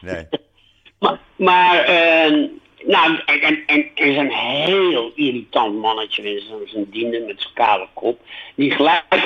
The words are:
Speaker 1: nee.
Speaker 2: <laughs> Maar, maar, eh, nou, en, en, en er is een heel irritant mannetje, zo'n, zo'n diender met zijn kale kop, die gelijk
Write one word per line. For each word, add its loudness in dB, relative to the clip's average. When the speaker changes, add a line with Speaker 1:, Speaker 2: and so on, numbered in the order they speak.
Speaker 1:
nee. -10
Speaker 2:
<laughs> -6
Maar, -2
maar, 4
eh, 4
nou, 2
en, 0
en, 0
en 2
er 0
is 2
een 0
heel 0
irritant -2
mannetje, -4
zo'n, -12
zo'n -6
diender -4
met -12
zijn -12
kale 0
kop, -4
die 0
gelijk 2